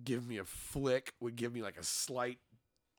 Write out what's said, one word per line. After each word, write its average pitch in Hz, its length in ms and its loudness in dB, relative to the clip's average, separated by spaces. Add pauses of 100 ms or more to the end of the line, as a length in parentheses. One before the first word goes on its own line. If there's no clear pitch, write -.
give 123 240 0
me 117 120 -2
a 95 60 -2
flick, 135 760 2
would 120 160 -2
give 120 160 0
me, 120 100 -2
like, 98 160 -4
a 85 60 -8
slight 123 540 0 (600)